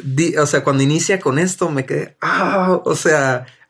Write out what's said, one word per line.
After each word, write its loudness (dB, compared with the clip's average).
di-, 0
o 4
sea, 0
cuando 2
inicia 0
con 0
esto 0
me -2
quedé, -6
ah, 0
o 0
sea, 2